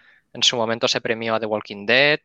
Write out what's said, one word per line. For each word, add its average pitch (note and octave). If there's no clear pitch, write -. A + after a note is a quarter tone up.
En B2
su -
momento A#2
se B2+
premió A2+
a A2
The A2
Walking G#2+
Dead, C#3